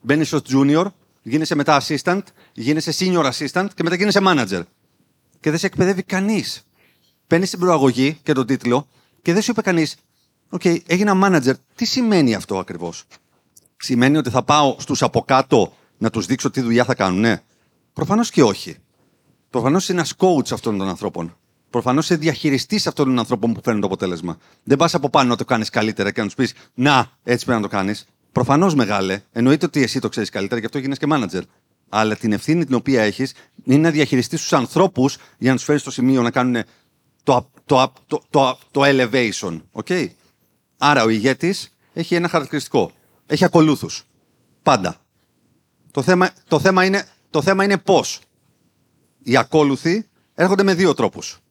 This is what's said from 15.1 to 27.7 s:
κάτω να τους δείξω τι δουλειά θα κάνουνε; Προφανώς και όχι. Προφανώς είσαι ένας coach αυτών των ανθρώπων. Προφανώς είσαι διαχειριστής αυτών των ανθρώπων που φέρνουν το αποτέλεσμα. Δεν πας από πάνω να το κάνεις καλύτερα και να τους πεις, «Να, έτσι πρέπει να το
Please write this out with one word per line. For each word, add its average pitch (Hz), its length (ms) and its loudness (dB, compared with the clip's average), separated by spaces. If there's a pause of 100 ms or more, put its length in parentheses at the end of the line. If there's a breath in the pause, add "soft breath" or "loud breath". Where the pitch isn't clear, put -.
κάτω 131 520 2 (240 soft breath)
να 113 120 -2
τους 104 160 -4
δείξω 127 240 -2
τι - 120 -6
δουλειά 120 240 2
θα 123 100 -2
κάνουνε; 98 480 0 (500)
Προφανώς 214 360 -2
και - 140 4
όχι. 95 340 -2 (720)
Προφανώς 135 340 0
είσαι - 80 -4
ένας 175 260 -2
coach 180 340 2
αυτών 110 260 -4
των 95 100 -4
ανθρώπων. 87 500 -8 (320)
Προφανώς 127 360 0
είσαι 180 100 0
διαχειριστής 151 720 -2
αυτών 151 180 -2
των 131 140 0
ανθρώπων 220 340 -2
που 185 100 -8
φέρνουν 107 180 -2
το 101 60 -2
αποτέλεσμα. 90 500 -6 (260 soft breath)
Δεν 139 140 2
πας 160 180 0
από 143 140 -2
πάνω 131 200 2
να 120 60 0
το 107 100 -6
κάνεις 110 240 -2
καλύτερα 107 420 -2
και 117 100 -6
να 107 40 -2
τους 98 100 -8
πεις, 127 180 -2 (200 soft breath)
«Να, 131 380 2 (120)
έτσι 120 220 -2
πρέπει 117 160 0
να 101 60 -4
το 104 80 -8